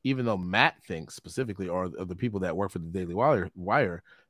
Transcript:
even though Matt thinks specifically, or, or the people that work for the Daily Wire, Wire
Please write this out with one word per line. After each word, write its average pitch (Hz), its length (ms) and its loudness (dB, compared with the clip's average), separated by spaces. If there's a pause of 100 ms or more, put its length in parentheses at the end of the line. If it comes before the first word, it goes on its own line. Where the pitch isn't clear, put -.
even 131 200 0
though 107 140 2
Matt 95 460 4
thinks 82 300 -8
specifically, 95 540 -4
or, 90 300 0
or 92 80 -4
the 87 100 -6
people 101 240 -2
that 87 160 0
work 98 140 0
for - 80 -8
the 82 80 -6
Daily 87 280 -4
Wire, 110 400 2
Wire 92 480 0 (280)